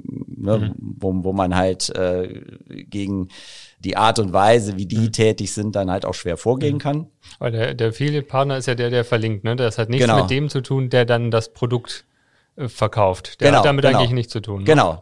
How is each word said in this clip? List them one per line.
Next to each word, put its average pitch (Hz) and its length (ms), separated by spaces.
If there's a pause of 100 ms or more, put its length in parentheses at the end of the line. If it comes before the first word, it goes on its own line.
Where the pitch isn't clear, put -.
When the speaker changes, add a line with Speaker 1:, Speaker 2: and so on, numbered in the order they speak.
(360)
Speaker 1:
ne, 107 220
Speaker 2:
Mhm. 104 180 (240)
Speaker 1:
wo, 95 140 (100)
wo 95 100
man 92 220
halt, 92 400
äh, 92 460 (480)
gegen 98 400 (500)
die 95 160
Art 110 240
und 95 140
Weise, 104 420
wie 95 100
die 107 120
Speaker 2:
Mhm. 113 160
Speaker 1:
tätig 110 400
sind, 104 240
dann 95 120
halt 92 160
auch 95 100
schwer 85 200
vorgehen 135 400
Speaker 2:
Mhm. - 40
Speaker 1:
kann. 147 280 (300)
Speaker 2:
Weil 123 160
der, 120 200
der 113 160
Affiliate-Partner 139 680
ist 123 80
ja 127 100
der, 120 140
der 120 160
verlinkt, 110 400
ne? 117 100
Das 123 220
hat 110 120
nichts 127 160
Speaker 1:
Genau. 110 160
Speaker 2:
mit 92 80
dem 139 200
zu 139 120
tun, 135 280
der 123 160
dann 117 260
das 113 220
Produkt, - 500 (540)
äh, 139 100
verkauft. 104 720
Der 143 100
Speaker 1:
Genau, 143 100
Speaker 2:
hat 104 60
damit 139 200
Speaker 1:
genau. - 140
Speaker 2:
eigentlich 120 120
nichts 123 220
zu 110 80
tun, 101 180
ne? 98 60
Speaker 1:
Genau, 107 360